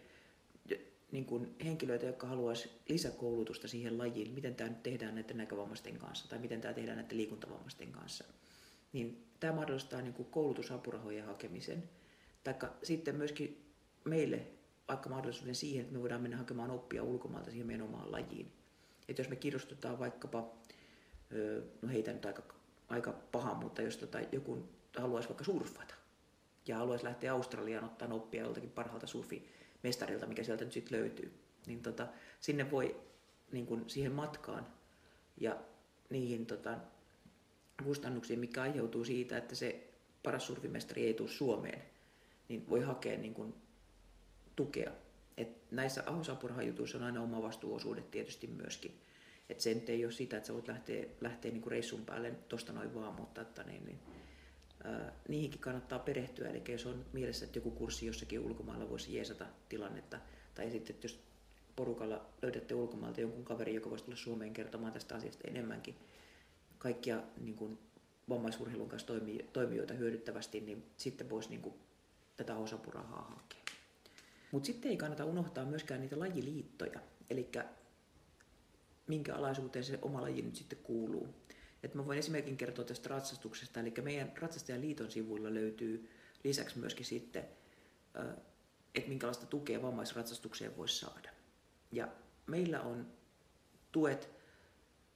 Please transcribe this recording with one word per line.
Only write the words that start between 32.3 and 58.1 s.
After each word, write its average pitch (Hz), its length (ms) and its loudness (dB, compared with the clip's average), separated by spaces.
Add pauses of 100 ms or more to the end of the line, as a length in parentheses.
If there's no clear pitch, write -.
sinne 143 320 4
voi 131 300 4 (500)
niin 123 140 0
kun 113 240 0
siihen 139 220 4
matkaan 139 560 -2 (720)
ja 110 200 2 (520)
niihin 120 360 2
tota, 113 320 -2 (1080)
kustannuksiin, 127 560 2
mikä 120 220 2
aiheutuu 117 440 4
siitä, 123 320 2
että 120 180 -2
se - 320 0 (360)
paras 123 240 2
surfimestari 117 580 0
ei 110 80 10
tule 110 160 2
Suomeen, 104 520 2 (680)
niin 113 200 -2
voi 117 120 8
hakea 120 360 2
niin 110 160 -2
kun 110 220 -4 (1000)
tukea. - 360 2 (460)
Et - 340 -6
näissä 131 340 2
Ahos-apurahajutuissa 123 920 0
on 113 60 -2
aina 120 180 0
oma 117 200 2
vastuuosuudet 110 720 -2
tietysti - 360 -4
myöskin. - 540 -6 (480)
Et - 100 -4
se 113 140 6
nyt 113 160 2
ei 117 160 6
ole 117 60 2
sitä, 123 260 0
että 107 100 -4
sä 113 60 -2
voit 117 140 -2
lähteä, 113 380 -2 (160)
lähteä 117 300 -2
niin 113 100 0
kun 117 100 -2
reissun 117 340 0
päälle 117 260 -2 (180)
tosta 113 240 -2
noin 113 220 -2
vaan, 110 180 -4
mutta - 280 -6
että - 220 -8
niin, - 220 -8
niin, - 140 -8 (840)
ää, 110 300 -2 (140)
niihinkin 147 320 2
kannattaa 127 400 -2
perehtyä. 123 500 0
Eli 120 180 -2
jos 120 180 -2
on 123 280 -2
mielessä, 120 320 0
että - 120 -4
joku 113 140 2
kurssi 113 340 -2
jossakin 113 340 -2